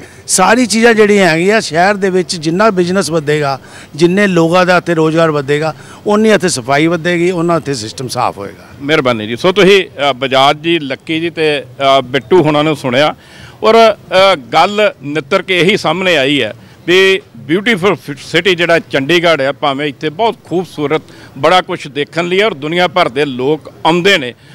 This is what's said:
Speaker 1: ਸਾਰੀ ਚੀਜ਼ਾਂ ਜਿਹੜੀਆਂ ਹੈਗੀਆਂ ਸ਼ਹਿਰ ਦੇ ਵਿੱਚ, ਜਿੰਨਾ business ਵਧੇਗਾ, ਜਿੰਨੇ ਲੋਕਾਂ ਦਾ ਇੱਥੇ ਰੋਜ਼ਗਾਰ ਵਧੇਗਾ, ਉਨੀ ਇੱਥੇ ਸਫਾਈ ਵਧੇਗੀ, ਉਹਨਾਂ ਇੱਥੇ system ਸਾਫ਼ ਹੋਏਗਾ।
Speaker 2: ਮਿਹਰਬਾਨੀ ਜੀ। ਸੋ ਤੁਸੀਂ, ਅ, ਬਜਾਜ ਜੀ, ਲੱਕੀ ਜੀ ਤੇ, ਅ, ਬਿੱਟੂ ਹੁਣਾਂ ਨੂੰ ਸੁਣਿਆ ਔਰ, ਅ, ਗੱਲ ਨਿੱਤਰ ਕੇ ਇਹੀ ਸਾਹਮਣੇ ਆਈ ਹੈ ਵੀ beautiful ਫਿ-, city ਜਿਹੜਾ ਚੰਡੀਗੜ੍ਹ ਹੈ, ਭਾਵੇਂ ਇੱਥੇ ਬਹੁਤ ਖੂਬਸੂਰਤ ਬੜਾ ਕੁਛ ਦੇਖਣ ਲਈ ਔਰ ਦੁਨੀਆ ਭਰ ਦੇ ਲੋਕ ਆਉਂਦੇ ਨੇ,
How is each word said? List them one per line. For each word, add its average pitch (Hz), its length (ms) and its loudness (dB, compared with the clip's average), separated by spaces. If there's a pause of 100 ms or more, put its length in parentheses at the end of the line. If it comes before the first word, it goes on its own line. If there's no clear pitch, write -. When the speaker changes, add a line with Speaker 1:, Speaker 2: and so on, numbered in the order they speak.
(260)
Speaker 1:
ਸਾਰੀ 220 400 2
ਚੀਜ਼ਾਂ 226 280 2
ਜਿਹੜੀਆਂ 208 340 4
ਹੈਗੀਆਂ 185 320 2
ਸ਼ਹਿਰ 175 340 0
ਦੇ 190 160 -2
ਵਿੱਚ, 185 260 -2
ਜਿੰਨਾ 170 340 0
business 180 400 -2
ਵਧੇਗਾ, 147 500 -2 (340)
ਜਿੰਨੇ 175 320 2
ਲੋਕਾਂ 175 400 2
ਦਾ 180 100 2
ਇੱਥੇ 170 180 -2
ਰੋਜ਼ਗਾਰ 160 360 2
ਵਧੇਗਾ, 147 440 -2 (320)
ਉਨੀ 214 240 2
ਇੱਥੇ 185 180 2
ਸਫਾਈ 139 380 0
ਵਧੇਗੀ, 170 440 -2
ਉਹਨਾਂ 170 260 -2
ਇੱਥੇ 160 180 -4
system 113 340 -10
ਸਾਫ਼ 104 300 -4
ਹੋਏਗਾ। 98 260 -14 (180)
Speaker 2:
ਮਿਹਰਬਾਨੀ 127 440 0
ਜੀ। 117 100 -6
ਸੋ 180 160 0
ਤੁਸੀਂ, 190 320 4
ਅ, 139 280 -4
ਬਜਾਜ 135 440 2
ਜੀ, 165 220 -2
ਲੱਕੀ 147 420 -6
ਜੀ 170 100 -6
ਤੇ, 151 340 -2 (340)
ਅ, - 20 0
ਬਿੱਟੂ 131 420 0
ਹੁਣਾਂ 147 220 2
ਨੂੰ 156 120 -2
ਸੁਣਿਆ 139 380 0 (480)
ਔਰ, 220 120 4 (100)
ਅ, 190 520 2 (160)
ਗੱਲ 202 400 2 (100)
ਨਿੱਤਰ 156 400 -4
ਕੇ 180 180 -2
ਇਹੀ 185 160 2
ਸਾਹਮਣੇ 175 400 0
ਆਈ 139 260 0
ਹੈ 104 120 -6 (320)
ਵੀ 190 340 2 (160)
beautiful 185 580 -2
ਫਿ-, - 240 -12 (140)
city 175 220 2
ਜਿਹੜਾ 165 240 2
ਚੰਡੀਗੜ੍ਹ 160 640 0
ਹੈ, 139 100 -2
ਭਾਵੇਂ 139 340 -4
ਇੱਥੇ 151 220 -6
ਬਹੁਤ 196 360 -4
ਖੂਬਸੂਰਤ 156 580 -4 (360)
ਬੜਾ 170 220 2
ਕੁਛ 170 280 -8
ਦੇਖਣ 143 360 -6
ਲਈ 185 180 -2
ਔਰ 214 120 -2
ਦੁਨੀਆ 165 340 -2
ਭਰ 160 200 0
ਦੇ 139 160 -2
ਲੋਕ 139 480 -4 (140)
ਆਉਂਦੇ 175 320 2
ਨੇ, 123 160 -8 (200)